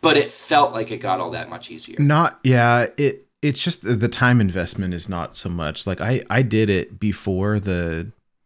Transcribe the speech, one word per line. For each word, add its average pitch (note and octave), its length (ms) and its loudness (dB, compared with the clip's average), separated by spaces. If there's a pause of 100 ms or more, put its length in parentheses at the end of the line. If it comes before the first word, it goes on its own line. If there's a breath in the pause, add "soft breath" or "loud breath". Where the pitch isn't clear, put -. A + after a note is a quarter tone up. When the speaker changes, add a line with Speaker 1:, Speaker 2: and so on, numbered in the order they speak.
Speaker 1:
but D3+ 160 6
it C3+ 140 2
felt C#3+ 420 2
like A2 180 -6
it G#2+ 80 -8
got F#2 220 -2
all F2 100 -6
that E2 180 -10
much E2+ 220 -14
easier. - 280 -16
Speaker 2:
Not, D3+ 440 2
yeah, A#2+ 440 4 (100)
it, C#3 300 -2 (140)
it's C#3+ 220 -2
just - 200 -4
the, A#2 120 0
the A2 140 0
time B2 320 4
investment F#2 520 -2
is E2+ 140 -8
not F2 300 -8
so - 100 -10
much. E2+ 400 -6
Like, F#2 140 -4
I, A#2 280 -2
I A#2 120 2
did A2 280 2
it F#2 300 -2
before G2+ 600 -2
the F2 520 -4 (340)